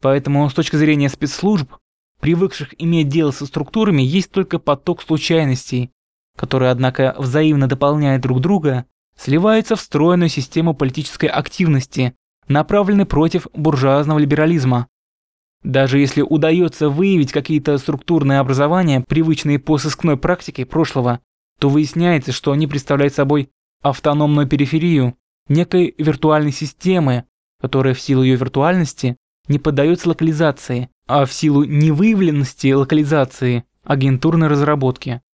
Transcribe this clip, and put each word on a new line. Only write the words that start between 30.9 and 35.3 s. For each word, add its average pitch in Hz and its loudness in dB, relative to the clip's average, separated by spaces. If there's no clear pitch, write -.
а 139 2
в 127 -8
силу 147 2
невыявленности 151 0
локализации 135 0
агентурной 147 2
разработки. 139 -2